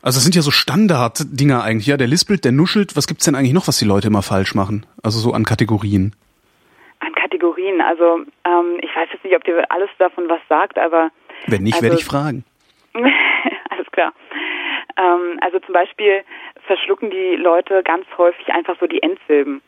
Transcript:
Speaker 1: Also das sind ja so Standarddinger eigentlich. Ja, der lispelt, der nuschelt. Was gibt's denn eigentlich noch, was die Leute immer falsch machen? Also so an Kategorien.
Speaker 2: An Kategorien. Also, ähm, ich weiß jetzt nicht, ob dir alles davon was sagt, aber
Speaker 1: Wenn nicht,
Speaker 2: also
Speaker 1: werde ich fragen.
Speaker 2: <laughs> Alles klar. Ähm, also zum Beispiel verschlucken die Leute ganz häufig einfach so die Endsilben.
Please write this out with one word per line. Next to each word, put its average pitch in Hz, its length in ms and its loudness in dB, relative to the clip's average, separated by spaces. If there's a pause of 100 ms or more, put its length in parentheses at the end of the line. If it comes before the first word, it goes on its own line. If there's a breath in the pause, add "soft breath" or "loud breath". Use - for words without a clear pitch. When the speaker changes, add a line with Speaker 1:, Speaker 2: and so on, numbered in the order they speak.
Speaker 1:
Also 131 160 0
das 127 60 0
sind 165 100 4
ja 170 80 4
so 143 80 0
Standarddinger 139 1120 0
eigentlich. 107 240 -2
Ja, 143 100 2
der 127 120 2
lispelt, 180 360 0
der - 80 4
nuschelt. 190 440 2
Was 143 100 0
gibt's - 180 -4
denn 156 100 2
eigentlich 131 200 2
noch, 185 140 2
was 143 100 0
die - 80 0
Leute 101 220 2
immer 104 140 2
falsch 95 320 -2
machen? 101 320 -2 (160)
Also 113 180 -2
so 117 120 0
an 113 120 0
Kategorien. 104 720 0 (880 soft breath)
Speaker 2:
An 320 140 -8
Kategorien. 175 680 -2
Also, 170 400 2 (240)
ähm, 175 380 0
ich - 120 -10
weiß 165 180 -4
jetzt - 120 -18
nicht, 185 120 2
ob 165 80 0
dir 170 260 0
alles 196 180 -2 (100)
davon 175 300 0
was 165 200 0
sagt, 165 300 0
aber 165 320 2 (360 loud breath)
Speaker 1:
Wenn 101 160 0
nicht, 110 120 0
Speaker 2:
also 160 100 0
Speaker 1:
werde 113 120 4
ich - 80 0
fragen. 143 400 -4 (240)
Speaker 2:
<laughs> - 1000 -2
Alles - 220 -8
klar. 175 200 0 (840 loud breath)
Ähm, 175 440 0
also 180 200 -2
zum 185 140 -16
Beispiel 196 480 2 (440 loud breath)
verschlucken 196 440 -2
die 185 260 -2
Leute 180 460 2
ganz 170 220 -2 (140)
häufig 175 300 2
einfach 170 320 -2
so 180 60 0
die 160 160 -2
Endsilben. 143 640 0